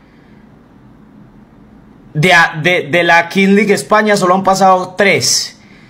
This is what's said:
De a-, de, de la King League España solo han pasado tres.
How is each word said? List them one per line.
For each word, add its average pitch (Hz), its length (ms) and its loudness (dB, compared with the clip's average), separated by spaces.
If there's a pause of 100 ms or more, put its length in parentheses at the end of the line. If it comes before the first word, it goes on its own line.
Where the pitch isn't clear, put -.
(2250)
De 175 200 0
a-, 160 260 2
de, 156 300 -2
de 170 140 0
la 170 240 2
King 196 260 0
League 208 180 0
España 214 440 0
solo 180 180 0
han 190 80 -2
pasado 190 560 0
tres. - 600 -2 (300)